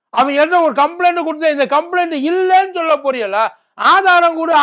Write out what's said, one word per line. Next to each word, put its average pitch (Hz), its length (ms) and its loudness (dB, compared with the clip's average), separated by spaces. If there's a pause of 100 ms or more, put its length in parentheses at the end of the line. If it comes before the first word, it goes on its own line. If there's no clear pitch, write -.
(140)
அவன் 277 300 0
என்ன 339 180 0
ஒரு 302 120 0
கம்ப்ளைண்ட் 339 540 -2
கொடுத்தா 311 280 -2
இந்த 277 100 0 (100)
கம்ப்ளைண்ட் 339 400 -2 (140)
இல்லைன்னு 370 500 0
சொல்ல 320 180 0
போறீங்களா? 226 480 -2 (460)
ஆதாரம் 349 480 2
கொடு, 330 240 -2